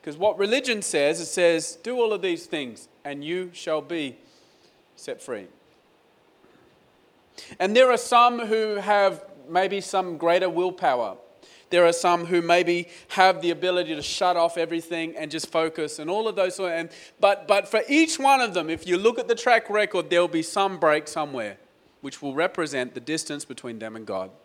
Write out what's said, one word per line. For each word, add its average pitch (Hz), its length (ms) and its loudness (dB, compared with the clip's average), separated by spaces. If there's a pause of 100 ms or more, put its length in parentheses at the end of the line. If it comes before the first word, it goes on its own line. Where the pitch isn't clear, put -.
'Cause 147 80 -12
what 190 220 0
religion 226 440 0
says, 156 380 0
it 170 60 -8
says, 170 580 2
"Do 247 160 -4
all 220 140 2
of 185 80 -4
these 170 240 -4
things 131 420 -10 (160)
and 143 220 -10
you 175 280 -6
shall 156 280 -4
be 147 340 -6 (800)
set - 260 -12
free." 101 280 -10 (2000)
And 202 160 0
there 254 160 6
are 233 60 2
some 240 420 4
who 214 360 -2
have 202 540 2 (200)
maybe 196 320 0
some 185 360 -4
greater 175 320 2
willpower 160 680 -2 (520)
there 175 160 6
are 170 80 6
some 170 320 0
who 175 160 0
maybe 175 460 2 (220)
have 185 320 4
the 170 100 0
ability 170 440 -2
to 147 60 -8
shut 180 360 0
off 170 200 2
everything 165 600 -4
and 156 120 -8
just 156 220 -8
focus 160 480 -2
and 151 100 -8
all 214 180 -2
of 196 80 -6
those 185 200 -2
sort 185 160 -4
of, 165 80 -4
and, 165 100 -8 (300)
but, 196 280 4
but 202 200 4
for 214 220 2
each 320 280 4
one 269 220 4
of 226 140 -2
them, 165 160 -2
if 165 180 -6
you 175 100 2
look 226 220 2
at 226 80 -6
the 233 80 2
track 233 340 2
record, 202 400 0
there'll 175 180 4
be 165 160 -2
some 190 360 -2
break 151 280 2
somewhere 131 500 -8 (440)
which 139 200 -12
will 139 120 -6
represent 156 600 -2
the 127 60 -10
distance 147 440 -6
between 113 360 -12
them 110 160 -12
and 113 100 -14
God. 95 260 -6 (140)